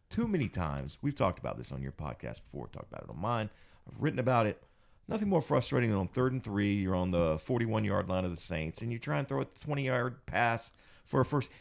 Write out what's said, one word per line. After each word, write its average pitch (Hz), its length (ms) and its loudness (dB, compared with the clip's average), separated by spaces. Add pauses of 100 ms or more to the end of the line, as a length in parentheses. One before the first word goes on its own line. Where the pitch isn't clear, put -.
Too 233 180 -2
many 160 220 2
times, 71 520 -4
we've 143 140 -2
talked 95 240 2
about - 180 -4
this 62 140 -10
on 67 100 -6
your 67 100 -6
podcast 65 520 -8
before, 67 240 -10
talked - 240 -14
about - 120 -10
it 50 60 -14
on 55 120 -10
mine, 113 280 -2 (380)
I've 110 140 -12
written 147 180 0
about 120 280 4
it. - 140 -4 (460)
Nothing 208 220 0
more 175 120 6
frustrating 123 480 2
than 101 100 4
on 92 80 2
third 127 260 2
and 131 100 -4
three, 101 300 2
you're 95 220 2
on 90 160 2
the 82 280 4
forty-one-yard 110 680 0
line 92 160 0
of 90 60 -2
the 85 100 -4
Saints, 80 400 -4
and 117 100 -4
you 117 80 -4
try 147 200 -2
and 139 80 -2
throw 135 140 -2
a 135 40 -2
twenty-yard 131 800 -2
pass 117 460 0 (340)
for 135 160 4
a 123 40 6
first. 147 240 0 (120)